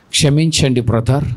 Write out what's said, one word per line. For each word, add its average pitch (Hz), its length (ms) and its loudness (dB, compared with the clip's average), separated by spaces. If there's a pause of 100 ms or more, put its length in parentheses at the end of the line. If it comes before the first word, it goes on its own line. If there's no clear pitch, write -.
"క్షమించండి 143 720 0
brother, 117 420 0 (140)